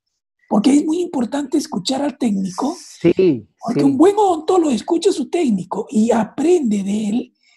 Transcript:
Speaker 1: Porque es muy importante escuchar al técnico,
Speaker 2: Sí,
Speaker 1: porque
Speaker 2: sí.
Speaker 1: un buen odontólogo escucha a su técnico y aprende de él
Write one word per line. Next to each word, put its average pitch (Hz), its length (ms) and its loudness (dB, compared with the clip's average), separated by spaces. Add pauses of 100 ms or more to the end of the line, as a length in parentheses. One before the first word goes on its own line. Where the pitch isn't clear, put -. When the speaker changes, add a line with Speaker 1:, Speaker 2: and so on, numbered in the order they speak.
(480)
Speaker 1:
Porque 220 240 2
es 294 140 4
muy 320 160 0
importante 285 560 -4
escuchar 262 440 -4
al 285 140 -4
técnico, 202 600 -2
Speaker 2:
Sí, 156 680 0 (140)
Speaker 1:
porque - 200 -4
Speaker 2:
sí. 277 60 4
Speaker 1:
un 277 120 2
buen 392 180 4
odontólogo 359 540 0
escucha 339 400 0
a - 20 4
su 294 160 -6
técnico 214 640 -2
y 220 220 2
aprende 240 720 0
de 208 260 -4
él 226 260 -4 (220)